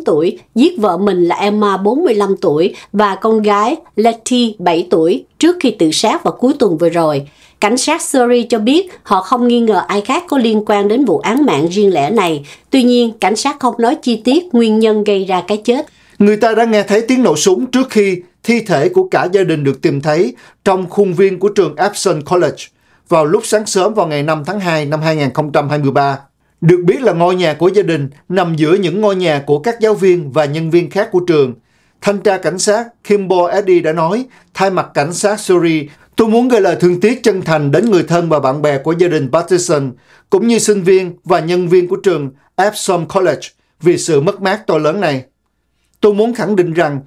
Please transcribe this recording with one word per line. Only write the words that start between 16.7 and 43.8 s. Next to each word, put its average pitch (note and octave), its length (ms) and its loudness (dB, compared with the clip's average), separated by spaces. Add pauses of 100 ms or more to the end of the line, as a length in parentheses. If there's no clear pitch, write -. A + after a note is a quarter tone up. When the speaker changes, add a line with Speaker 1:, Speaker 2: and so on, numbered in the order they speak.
Speaker 2:
thấy G3+ 180 0
tiếng B3+ 220 0
nổ G#3 120 2
súng G3 300 0
trước C4 240 -2
khi G3 320 0 (220)
thi A#3 160 0
thể F3+ 300 0
của F#3 220 0
cả C#3 200 0
gia F#3+ 120 2
đình D#3+ 200 -2
được C#3 180 -2
tìm C#3+ 200 -2
thấy E3 340 0 (300)
trong F#3 240 0
khuôn G3 240 0
viên F#3 260 0
của G3+ 100 2
trường F3 260 0
Epsom D#3+ 460 -2
College F3 420 -2 (460)
vào D#3+ 160 2
lúc F#3 200 2
sáng G#3+ 200 -2
sớm G3 280 0
vào F#3+ 140 0
ngày D3 160 -4
năm D#3 220 -2
tháng G3 140 -6
hai D#3+ 260 -2
năm D3+ 160 -4
hai D#3+ 140 0
nghìn C#3+ 180 -2
không D3+ 180 -4
trăm D3 180 0
hai D3 100 -2
mươi C#3 120 0
ba. C#3 280 0 (420)
Được F3 240 4
biết B3 160 2
là G#3+ 120 2
ngôi F3 220 2
nhà E3+ 180 0
của E3 140 0
gia G3 160 2
đình D3+ 260 -2 (200)
nằm F3 260 0
giữa D3+ 180 2
những F#3+ 280 0
ngôi G3+ 140 0
nhà D#3+ 300 -2
của D3 140 0
các A3+ 200 -4
giáo G#3+ 140 2
viên F3 380 0
và D3+ 140 2
nhân D#3+ 260 -4
viên E3 180 2
khác G#3+ 220 -4
của F#3 80 0
trường. D3+ 340 2 (480)
Thanh G3+ 160 0
tra F#3+ 200 0
cảnh F#3 220 -4
sát A3 280 0 (160)
Kimball F#3 480 0
Eddy F#3 280 2
đã D#3 140 -2
nói, F3 320 -2 (280)
thay F#3+ 160 0
mặt E3 240 -2
cảnh D3+ 200 -2
sát G#3 260 -2
Surrey, E3 480 0 (280)
"Tôi A3+ 120 2
muốn A#3+ 220 2
gửi A#3 120 4
lời F3+ 180 2
thương F3 200 2
tiếc B3 240 0
chân F#3+ 180 0
thành D3 300 0
đến G3 200 2
người E3+ 120 4
thân E3+ 260 0
và D#3 100 2
bạn C3+ 220 -2
bè C#3+ 160 0
của D#3+ 200 -4
gia F3 100 2
đình C#3+ 240 -2
Patterson, E3 600 0 (380)
cũng G3+ 180 2
như A#3 120 2
sinh G#3 240 0
viên F#3 300 2 (100)
và E3+ 160 0
nhân F3 280 -2
viên F3 200 2
của F#3+ 80 -4
trường E3 340 -2 (260)
Epsom F#3 500 -2
College E3+ 420 -2 (340)